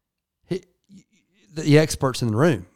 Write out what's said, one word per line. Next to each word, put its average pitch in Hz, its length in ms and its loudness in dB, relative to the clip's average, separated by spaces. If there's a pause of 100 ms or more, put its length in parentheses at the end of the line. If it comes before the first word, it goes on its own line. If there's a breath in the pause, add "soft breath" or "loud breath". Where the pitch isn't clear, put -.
(460)
he, 180 160 -10 (920)
the, 156 100 -12
the 147 180 4
expert's 139 420 -4
in 117 80 -2
the 107 60 -2
room. 123 400 0